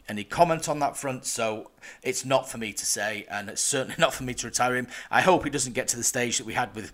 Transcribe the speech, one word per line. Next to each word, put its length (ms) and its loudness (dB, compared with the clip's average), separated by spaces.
any 140 -4
comment 460 4
on 100 0
that 180 0
front, 280 -4
so 480 -2
it's 200 -2
not 240 2
for 100 -8
me 160 -6
to 120 -6
say, 420 -2
and 220 -6
it's 100 -4
certainly 360 0
<laughs> 20 -4
not 160 4
for 80 -8
me 120 -4
to 120 -6
retire 300 2
him. 100 -2
I 120 6
hope 220 6
it 60 -4
doesn't 220 -2
get 160 -2
to 80 -2
the 80 -4
stage 340 0
that 80 -4
we 80 -6
had 220 0
with, 180 -8